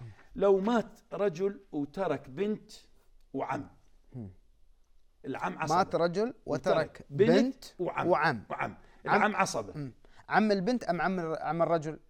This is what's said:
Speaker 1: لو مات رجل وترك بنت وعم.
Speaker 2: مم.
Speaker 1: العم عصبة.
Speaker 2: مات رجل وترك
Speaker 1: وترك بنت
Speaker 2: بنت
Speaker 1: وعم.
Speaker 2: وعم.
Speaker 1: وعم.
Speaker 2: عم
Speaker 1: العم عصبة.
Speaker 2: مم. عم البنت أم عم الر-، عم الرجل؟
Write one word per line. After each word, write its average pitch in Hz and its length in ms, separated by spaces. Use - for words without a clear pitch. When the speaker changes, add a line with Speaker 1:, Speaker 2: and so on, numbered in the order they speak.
Speaker 1:
لو 196 240
مات 220 400
رجل 196 460
وترك 147 580
بنت 196 420
وعم. 135 340
Speaker 2:
مم. 110 140
Speaker 1:
العم 151 320
عصبة. 160 200
Speaker 2:
مات 185 180
رجل 175 380
وترك - 300
Speaker 1:
وترك - 340
بنت 160 200
Speaker 2:
بنت 233 360
Speaker 1:
وعم. 160 280
Speaker 2:
وعم. 151 420
Speaker 1:
وعم. - 280
Speaker 2:
عم 151 100
Speaker 1:
العم 208 200
عصبة. 139 380
Speaker 2:
مم. 139 180
عم 208 220
البنت 202 320
أم 170 180
عم 185 180
الر-، 160 220
عم 160 200
الرجل؟ 160 380